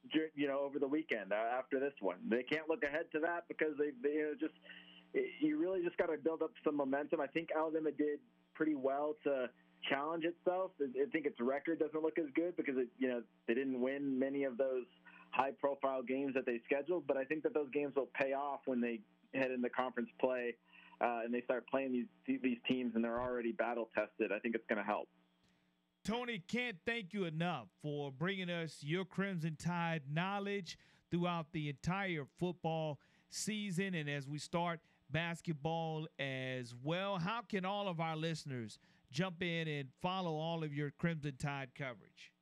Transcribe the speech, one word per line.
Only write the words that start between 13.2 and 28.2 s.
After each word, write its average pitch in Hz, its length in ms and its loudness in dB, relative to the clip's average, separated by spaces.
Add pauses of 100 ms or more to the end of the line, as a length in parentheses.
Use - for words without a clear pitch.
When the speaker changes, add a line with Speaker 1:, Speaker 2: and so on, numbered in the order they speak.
Speaker 1:
they 117 80 4
didn't 131 260 0
win 139 380 0
many 139 240 2
of 123 140 -2
those 131 280 2 (460)
high-profile 135 720 0
games 131 320 0
that 131 100 2
they 120 200 0
scheduled, 143 420 0
but 139 100 4
I - 60 0
think 156 200 -2
that 151 100 2
those 147 200 0
games 143 220 0
will 127 180 2
pay 139 200 2
off 139 320 -2
when 127 140 2
they 117 200 0 (340)
head 131 180 2
into 123 180 0
conference 123 400 0 (100)
play, 123 360 0 (460)
uh, 117 220 2
and 120 100 -2
they 120 80 0
start 123 280 0
playing 135 240 2
these, 127 480 -2
these 123 160 2 (100)
teams, 127 280 2
and 113 80 4
they're 117 180 0
already 123 300 -2
battle-tested. 113 800 -2
I 104 80 0
think 117 160 -2
it's 113 140 -2
gonna 107 140 2
help. 101 240 0 (960)
Speaker 2:
Tony, 233 440 -2
can't 240 380 -2
thank 233 280 -2
you 196 120 2
enough 160 420 0 (140)
for 147 300 -2
bringing 175 380 -2